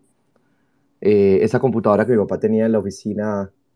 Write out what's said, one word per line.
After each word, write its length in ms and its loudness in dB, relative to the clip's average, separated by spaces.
Eh, 420 4
esa 180 0
computadora 460 0
que 60 -2
mi 60 2
papá 220 -2
tenía 260 0
en 80 0
la 60 2
oficina 720 -6